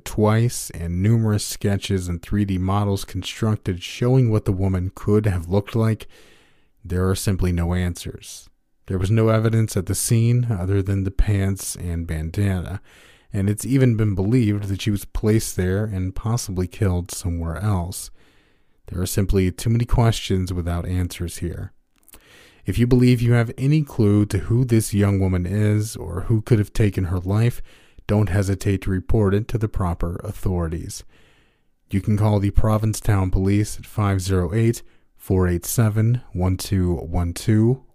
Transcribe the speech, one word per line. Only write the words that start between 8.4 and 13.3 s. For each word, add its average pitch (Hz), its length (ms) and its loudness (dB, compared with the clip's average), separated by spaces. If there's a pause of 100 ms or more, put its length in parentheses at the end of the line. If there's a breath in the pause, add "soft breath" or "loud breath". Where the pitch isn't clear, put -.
There 95 140 -4
was 92 100 0
no 110 200 4
evidence 110 460 2
at 92 120 -2
the 98 80 -2
scene 120 560 2
other 95 320 0
than 98 200 0
the 98 60 -2
pants 98 680 0
and 85 300 -6
bandana, 85 760 -4 (520 loud breath)